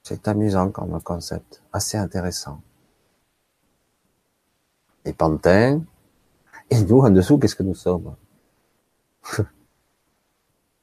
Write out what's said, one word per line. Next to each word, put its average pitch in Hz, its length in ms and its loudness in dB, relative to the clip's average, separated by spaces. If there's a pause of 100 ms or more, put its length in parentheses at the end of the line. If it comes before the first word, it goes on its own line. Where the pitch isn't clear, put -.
C'est - 260 -10
amusant 101 440 0
comme 82 320 -10
concept, - 580 -12 (100)
assez 104 260 -6
intéressant. 87 640 -8 (2500)
Les 73 80 -8
pantins, 98 720 2 (840)
et 117 160 2
nous, 120 160 6
en 127 80 6
dessous, 92 280 6
qu'est-ce 139 180 0
que 95 80 -6
nous 95 120 -4
sommes ? 87 400 -6 (1080)
<laughs> - 180 -6 (1400)